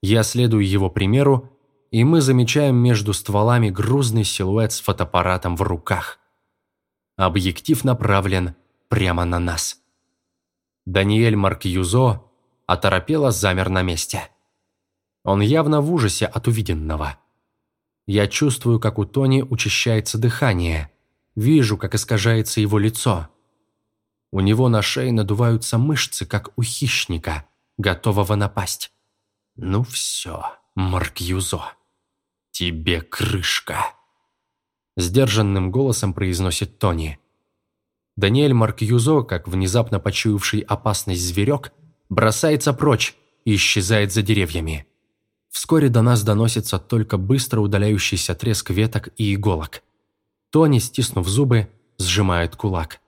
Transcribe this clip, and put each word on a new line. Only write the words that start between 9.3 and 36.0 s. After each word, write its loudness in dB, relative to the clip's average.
нас. -4
Даниэль 2
Маркьюзо 0
оторопело 0
замер 0
на 0
месте. -6
Он 0
явно 2
в -2
ужасе 0
от -4
увиденного. -4
Я 2
чувствую, 0
как -2
у 0
Тони 2
учащается -2
дыхание, 0
вижу, 2
как -6
искажается 0
его 2
лицо. 0
У -2
него 2
на 2
шее -2
надуваются 0
мышцы, -2
как -6
у 0
хищника, -4
готового 0
напасть. -4
"Ну -2
все, -8
Маркьюзо, -4
тебе -4
крышка", -4
сдержанным 2
голосом 0